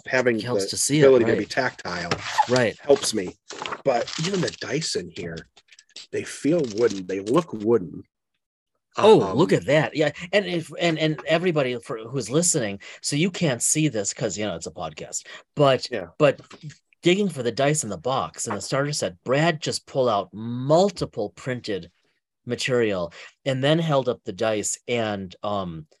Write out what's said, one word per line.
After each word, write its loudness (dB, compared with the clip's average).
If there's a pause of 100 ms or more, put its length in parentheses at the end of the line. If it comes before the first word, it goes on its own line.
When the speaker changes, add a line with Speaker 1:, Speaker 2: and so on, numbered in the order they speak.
Speaker 1:
having 2
Speaker 2:
Helps -2
Speaker 1:
the -4
Speaker 2:
to -6
see 2
it, 8
Speaker 1:
ability 8
to 2
Speaker 2:
right. 2
Speaker 1:
be -4
tactile -6 (400)
Speaker 2:
Right. 2
Speaker 1:
helps 2
me. -4 (480)
But 0 (140)
even 0
the -2 (100)
dice -4
in -8
here, -10 (720)
they -6
feel 0 (140)
wooden. 0
They -4
look 0
wooden. 0 (920)
Speaker 2:
Oh, 8
Speaker 1:
Um, 0
Speaker 2:
look 4
at 2
that. 2
Yeah. 2 (200)
And 2
if, -4
and, 2
and 0
everybody 2
for, -10
who's -6
listening, 0 (220)
so -4
you 2
can't 0
see 2
this -4
'cause, -4
you -4
know, -4
it's -10
a -10
podcast, -10 (300)
but, 4
Speaker 1:
Yeah. -6 (100)
Speaker 2:
but 4 (640)
digging 4
for -6
the 0
dice 2
in -8
the -6
box -4
in -4
the -8
starter -2
set, -4
Brad 2
just -6
pulled 0
out 2
multiple 0
printed -6 (540)
material 0 (320)
and -2
then 4
held 0
up -2
the -8
dice -2
and, -4
um, -6 (160)